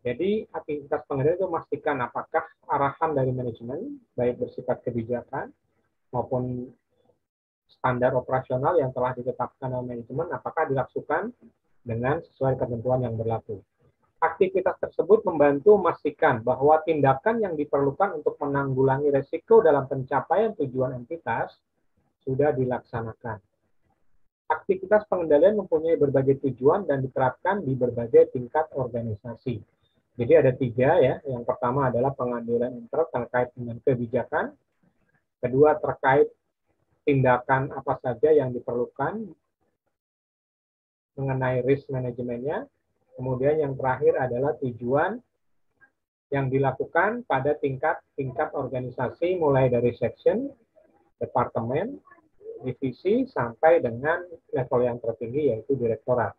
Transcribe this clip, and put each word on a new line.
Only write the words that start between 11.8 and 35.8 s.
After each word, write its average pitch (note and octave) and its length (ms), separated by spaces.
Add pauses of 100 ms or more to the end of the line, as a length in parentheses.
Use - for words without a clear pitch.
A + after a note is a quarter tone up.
dengan B2 400
sesuai C3 400
ketentuan B2 400
yang A#2 160
berlaku. A2 480 (580)
Aktivitas F#3 540
tersebut G3 500
membantu D3+ 540
memastikan D3 640
bahwa C3+ 400
tindakan D#3 580
yang F3 140
diperlukan D3 680
untuk - 160
menanggulangi C#3 720
resiko C#3+ 540
dalam C#3+ 240
pencapaian C#3+ 640
tujuan B2+ 480
entitas C3 560 (680)
sudah C#3 320
dilaksanakan. A#2 840 (1040)
Aktivitas G3 640
pengendalian F3 500
mempunyai E3 380
berbagai C3+ 480
tujuan D3 420
dan C#3 160
diterapkan C#3 600
di C3 80
berbagai A#2+ 640
tingkat B2 400
organisasi. A#2 840 (640)
Jadi A#2+ 160
ada C3+ 180
tiga C3 460
ya. C#3 240
Yang A#2+ 240
pertama B2+ 400
adalah B2 240
pengambilan A#2+ 640
internal C#3 320
terkait B2 460
dengan A#2+ 240
kebijakan. C3 720 (880)
Kedua C#3 400